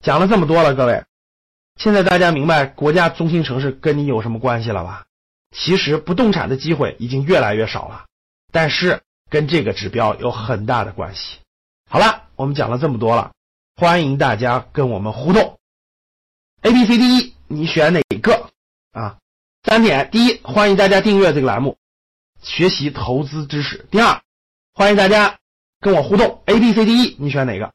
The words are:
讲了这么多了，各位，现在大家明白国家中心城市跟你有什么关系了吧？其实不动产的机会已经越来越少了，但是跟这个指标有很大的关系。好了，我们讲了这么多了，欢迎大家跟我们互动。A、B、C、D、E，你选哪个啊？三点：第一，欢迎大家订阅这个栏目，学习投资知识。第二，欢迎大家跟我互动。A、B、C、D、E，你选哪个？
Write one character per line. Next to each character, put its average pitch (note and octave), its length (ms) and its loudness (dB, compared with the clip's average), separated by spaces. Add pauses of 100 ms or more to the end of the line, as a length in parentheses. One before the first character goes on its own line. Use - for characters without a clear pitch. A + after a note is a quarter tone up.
讲 D3+ 180 0
了 F#3+ 80 2
这 G#3+ 100 2
么 E3 80 0
多 D#3+ 160 2
了， C#3+ 120 2
各 B2+ 120 0
位， A2+ 180 -2 (720)
现 G#3+ 160 0
在 G3+ 100 2
大 F3+ 160 2
家 F3 120 4
明 D3 160 -2
白 D3+ 200 2
国 D3 260 -2
家 E3+ 160 2
中 E3 200 -4
心 E3 140 0
城 B2 180 -4
市 C#3 120 -4
跟 D3 260 -2
你 D3 80 -2
有 A#2 160 -2
什 A2+ 80 -6
么 A2+ 80 -6
关 A#2+ 240 -2
系 A2+ 80 -6
了 G2 140 -4
吧？ F#2+ 220 -14 (500)
其 F3 200 -2
实 D3+ 200 -2
不 E3+ 180 -4
动 A3 180 2
产 A#2+ 160 -2
的 C3 80 -2
机 D#3 180 -2
会 C3 240 -4
已 A#2 100 -8
经 C3+ 160 -2
越 E3 160 2
来 G#2+ 140 -2
越 A2 120 -2
少 - 220 -10
了， G#2 160 -18 (480)
但 D#3+ 180 0
是 F3+ 320 -2 (280)
跟 D3+ 180 0
这 D3+ 160 0
个 G#2 80 -2
指 G2 160 -8
标 G#2+ 280 0
有 A#2+ 140 -6
很 G#2+ 360 -6
大 A#2 180 -2
的 G2 80 -12
关 D#2+ 220 -12
系。 - 240 -16 (500)
好 C#3 100 -2
了， G#3+ 260 2 (120)
我 C3+ 100 -4
们 C#3+ 80 -4
讲 B2+ 160 -4
了 B2 80 -4
这 D3+ 100 -2
么 B2 100 -4
多 A2+ 180 0
了， - 160 -4 (440)
欢 E3+ 280 2
迎 C#3 120 -2
大 C3+ 200 0
家 B2 360 -2
跟 C3 180 0
我 G#2 80 -4
们 G#2 140 -6
互 C3+ 200 -2
动。 G#3 260 0 (1040)
A、 A3+ 100 4
B、 B3 140 4
C、 A3+ 120 4
D、 B3+ 200 4
E， - 160 -4 (140)
你 D3+ 180 -4
选 D#3+ 260 2
哪 E3+ 80 2 (220)
个 - 260 2 (440)
啊？ A2 260 -12 (460)
三 A3+ 180 2
点： C#3 300 2
第 A#3 140 2
一， - 180 -2
欢 G#3 260 0
迎 G3 60 4
大 F#3+ 100 4
家 F#3+ 140 4
订 G3+ 180 2
阅 F#3 140 4
这 C#3+ 80 -2
个 C3 60 -2
栏 A#2 160 -2
目， C#3 140 -4 (680)
学 - 260 -2
习 D3 220 -4
投 C3 340 -4
资 D3 220 -10
知 D3 160 -6
识。 - 280 -10
第 G3+ 100 2
二， A3+ 200 2 (540)
欢 G3 160 2
迎 G3+ 60 4
大 G3 120 4
家 G#3 300 2 (420)
跟 G3+ 140 2
我 D3+ 80 2
互 G3 140 0
动。 A3+ 280 0
A、 A3 160 2
B、 A#3 120 4
C、 A3 120 4
D、 A3+ 120 4
E， B3 220 2
你 C#3+ 120 -4
选 C3+ 160 -2
哪 A#2 120 -4
个？ - 160 -8